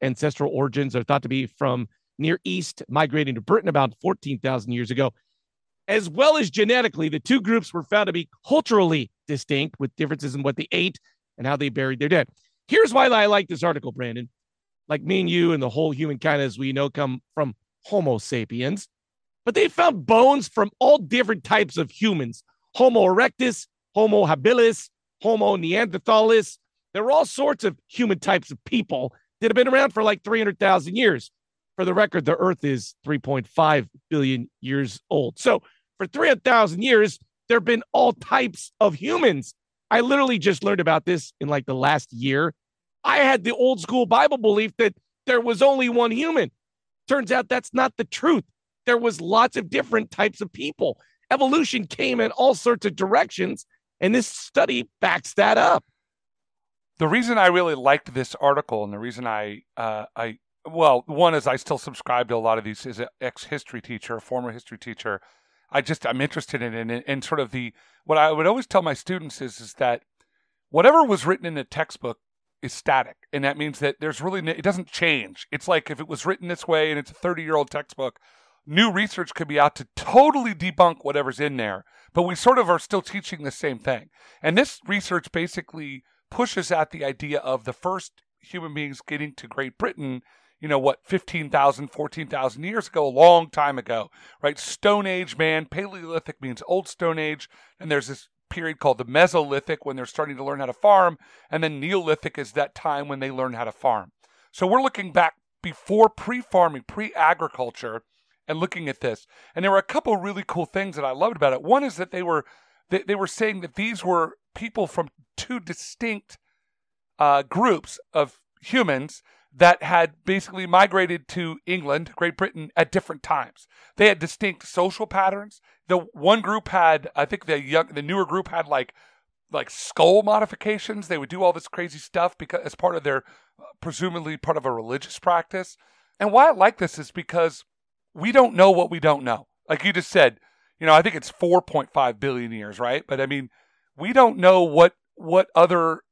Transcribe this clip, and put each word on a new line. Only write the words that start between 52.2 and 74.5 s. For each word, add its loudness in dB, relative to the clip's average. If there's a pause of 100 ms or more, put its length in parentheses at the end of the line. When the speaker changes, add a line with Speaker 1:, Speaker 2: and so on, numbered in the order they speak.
Speaker 1:
in -2
all 2
sorts 0
of -2
directions, -2 (340)
and 2
this 0
study -2 (140)
backs -2
that 4
up. 2 (1160)
Speaker 2:
The 0
reason 0
I 6
really 4
liked 0
this -6
article 0
and -10
the -10
reason -10
I, -8 (120)
uh, -6 (100)
I, -8 (300)
well, 4
one 2
is -2
I 0
still -6
subscribe -4
to -2
a -2
lot 0
of -6
these -12
as -12
an -8 (140)
ex-history -10
teacher, -12
a -12
former -8
history -20
teacher. -8 (500)
I 0
just, -6
I'm -4
interested -6
in -8
it -8
and, -8
and -6
sort -4
of -4
the, -8 (320)
what 0
I 6
would 0
always 0
tell 4
my -2
students -10
is, -12
is -20
that 0 (680)
whatever 8
was 0
written -2
in -6
a -6
textbook -8 (440)
is -10
static. -2 (140)
And -4
that -2
means -8
that -4
there's -8
really, -4
n-, -6
it -8